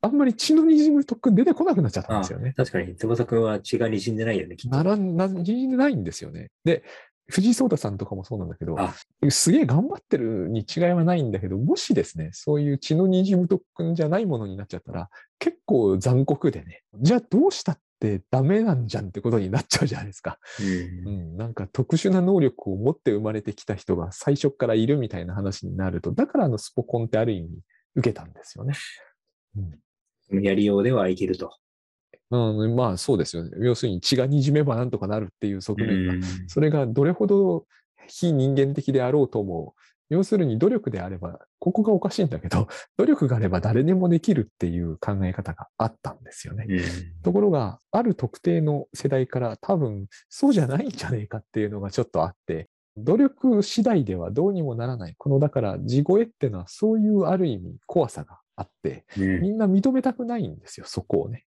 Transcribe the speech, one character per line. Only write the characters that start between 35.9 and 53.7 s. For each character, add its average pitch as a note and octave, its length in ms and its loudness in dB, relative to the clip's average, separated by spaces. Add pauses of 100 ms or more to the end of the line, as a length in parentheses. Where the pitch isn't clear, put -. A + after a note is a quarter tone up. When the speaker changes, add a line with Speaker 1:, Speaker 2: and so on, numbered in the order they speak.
Speaker 1:
が、 F2+ 60 0
Speaker 2:
う - 20 -2
ん。 F2+ 60 -4 (260)
Speaker 1:
そ - 140 -2
れ D3+ 80 4
が D3 180 0
ど A#2+ 160 2
れ D#3+ 80 4
ほ G3+ 160 0
ど F#3+ 380 2 (420)
非 - 240 -2
人 C3+ 240 2
間 C#3 180 2
的 C#3 200 -2
で C3 100 2
あ B2 80 0
ろ D3 120 4
う - 60 -2
と G#2+ 140 -2
も、 E2+ 320 -8 (320)
要 F3 160 2
す G#3 140 0
る F3+ 80 2
に A2+ 120 0
努 D#3+ 120 4
力 A3+ 220 -2
で F#2+ 100 -6
あ F#2 80 -8
れ F#2+ 80 -8
ば、 F2 220 -10 (200)
こ F3+ 140 0
こ A3 100 2
が A3 80 2
お F#3+ 80 4
か F3 120 -2
し - 80 -6
い F#3+ 60 4
ん C#3+ 40 0
だ E2 100 -6
け - 80 -8
ど、 F2+ 220 0 (280)
努 - 80 4
力 C#4+ 220 4
が A2+ 80 2
あ A2 40 0
れ G#2+ 100 0
ば F2+ 100 0
誰 A2+ 240 2
で E3+ 100 4
も F#3 140 2
で E3+ 140 4
き A3 120 2
る A#2 160 0
っ - 80 -20
て F2+ 100 -2
い F2 140 -2
う E2 160 -4
考 G2+ 260 -4
え F#2 100 0
方 F#2 200 -8
が - 140 -14 (100)
あ A2+ 80 0
っ A2 160 -4
た - 120 -10
ん - 100 -20
で - 80 -20
す - 160 -16
よ A2+ 60 -12
ね。 G#2 160 -8
Speaker 2:
う F#2+ 80 -2
ん。 F2 40 0 (400)
Speaker 1:
と F3+ 120 0
こ G3+ 80 4
ろ G#3 80 4
が、 C3 300 -2 (120)
あ A3 100 0
る A#3 140 0
特 - 260 -8
定 E3+ 200 2
の D3+ 320 -2
世 - 160 -4
代 C3 180 0
か - 140 -4
ら A2+ 160 -4
多 - 180 -2
分 G#2+ 320 -4 (220)
そ - 200 0
う C#4+ 40 4
じ F#3+ 80 4
ゃ C3 60 0
な C#3 140 -2
い C#4+ 60 -4
ん - 20 -6
じ - 160 -10
ゃ - 60 -4
ね A2+ 120 -4
え G#2 40 -12
か A2 120 -10
っ - 120 -18
て A2 80 -4
い G#2+ 60 0
う G#2 40 -4
の G#2 120 -8
が G2 100 -6
ち - 80 -4
ょ B2 40 2
っ - 40 -4
と D#2+ 160 -2
あ E2+ 40 -2
っ F#2 80 -10 (100)
て、 E2 240 -6 (260)
努 C3+ 220 0
力 C4 460 2
次 A3+ 200 -2